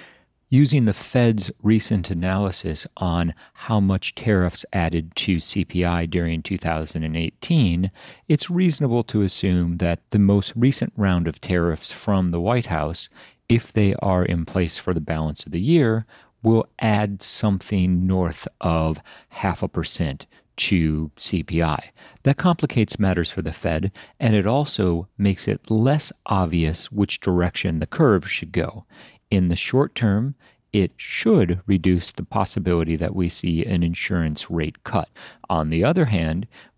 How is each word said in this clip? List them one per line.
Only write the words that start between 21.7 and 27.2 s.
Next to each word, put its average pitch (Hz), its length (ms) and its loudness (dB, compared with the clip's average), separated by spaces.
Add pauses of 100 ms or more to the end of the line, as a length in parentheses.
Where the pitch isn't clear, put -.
That 139 160 2
complicates 151 600 0
matters 90 320 0
for 95 100 -6
the 80 100 -6
Fed, 85 400 -2 (280)
and 110 160 4
it 98 100 4
also 101 720 0
makes 98 300 0
it 101 240 -4
less 127 420 0 (140)
obvious 82 640 0
which 104 280 -2
direction 87 600 0